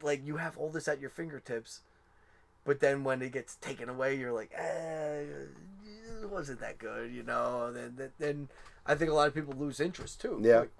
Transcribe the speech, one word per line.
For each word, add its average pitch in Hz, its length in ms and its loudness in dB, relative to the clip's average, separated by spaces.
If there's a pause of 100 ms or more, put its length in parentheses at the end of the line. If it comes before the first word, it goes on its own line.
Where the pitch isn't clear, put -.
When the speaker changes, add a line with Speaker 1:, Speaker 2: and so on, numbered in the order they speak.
Speaker 1:
like, 143 240 0
you 151 100 -4
have 160 220 -6
all 151 100 -2
this 160 200 -4
at 143 120 0
your 135 100 -8
fingertips, 135 720 -8 (840)
but 139 160 4
then 139 240 6
when 131 180 2
it 123 100 -4
gets 127 240 -6
taken 120 320 -8
away, 131 280 0
you're 123 160 -2
like, 110 220 -4
"Eh, 160 680 -4 (1000)
it 208 60 -6
wasn't 143 320 -6
that 110 180 -8
good," 117 340 -8
you 120 100 -8
know? 120 500 0
Then, 120 240 -8
then, 135 220 -8
then 147 300 -2 (360)
I 147 120 6
think 160 140 2
a 151 40 4
lot 147 140 8
of 139 60 -2
people 143 220 -4
lose 139 240 -2
interest - 400 -4
too. 165 220 -2
Speaker 2:
Yeah. 117 220 12 (160)